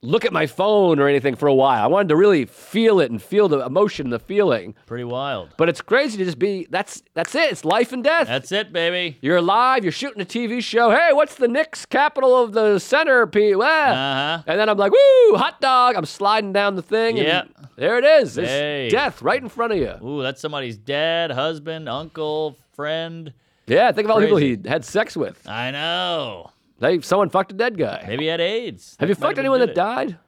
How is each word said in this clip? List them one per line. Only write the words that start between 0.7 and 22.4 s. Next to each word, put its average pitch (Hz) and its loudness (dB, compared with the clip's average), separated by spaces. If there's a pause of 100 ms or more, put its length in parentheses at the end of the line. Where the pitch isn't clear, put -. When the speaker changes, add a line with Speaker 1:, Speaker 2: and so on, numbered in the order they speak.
Speaker 1:
or 139 4
anything 139 0
for 147 -2
a 139 6
while. 131 4
I - 2
wanted 185 2
to 151 2
really 180 4
feel 220 0
it 139 2
and 110 -8
feel 202 2
the 139 0
emotion, 147 -2
the 117 -4
feeling. 127 -2 (120)
Speaker 2:
Pretty 120 -10
wild. 120 -8
Speaker 1:
But 165 2
it's 165 -4
crazy 240 -2
to 190 -2
just 156 -6
be, 190 -4
that's, 180 -8 (120)
that's 165 -6
it. 302 0
It's - -12
life 226 0
and 254 -8
death. 311 2
Speaker 2:
That's 131 -6
it, 208 -4
baby. 170 -4
Speaker 1:
You're 156 0
alive. 220 2
You're 165 -2
shooting 233 -10
a 185 -6
T 233 -6
V 240 -4
show. 233 2
"Hey, 311 4
what's 294 2
the 254 0
Knicks 269 -2
capital 269 2
of 220 -2
the 208 2
center? 269 2
P-, 208 2
well." 277 2
Speaker 2:
Uh-huh. 139 -2
Speaker 1:
And 170 0
then 214 2
I'm 208 2
like, 202 2
"Woo, 508 8
hot 254 -2
dog." 247 4
I'm 175 -2
sliding 202 -2
down 202 2
the 180 -6
thing, 226 0
and 139 0
Speaker 2:
Yeah. 170 0 (340)
Speaker 1:
there 185 0
it 247 0
is. 269 4
It's 123 -4
Speaker 2:
Hey. 143 -4
Speaker 1:
death 254 -2
right 208 0
in 247 -14
front 233 -4
of 196 -2
you. 107 -4 (120)
Speaker 2:
Ooh, 143 -8
that's 127 -6
somebody's 139 -8
dad, 156 -4
husband, 156 -6
uncle, 151 -8 (160)